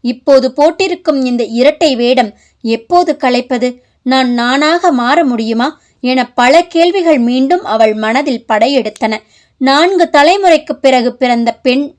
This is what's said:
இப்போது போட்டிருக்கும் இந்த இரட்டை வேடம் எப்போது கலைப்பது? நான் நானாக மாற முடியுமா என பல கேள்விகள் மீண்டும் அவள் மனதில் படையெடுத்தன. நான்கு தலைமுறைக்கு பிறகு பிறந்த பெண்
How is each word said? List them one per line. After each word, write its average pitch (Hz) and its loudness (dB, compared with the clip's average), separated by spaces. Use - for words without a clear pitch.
இப்போது 254 2
போட்டிருக்கும் 330 -2
இந்த 240 -2
இரட்டை 285 0
வேடம் 240 0
எப்போது 226 -2
கலைப்பது? 247 -4
நான் 254 0
நானாக 294 0
மாற 247 0
முடியுமா 233 -2
என 254 0
பல 262 2
கேள்விகள் 339 0
மீண்டும் 262 0
அவள் 220 0
மனதில் 233 -4
படையெடுத்தன. 220 -2
நான்கு 330 2
தலைமுறைக்கு 320 2
பிறகு 254 0
பிறந்த 240 -2
பெண் 262 0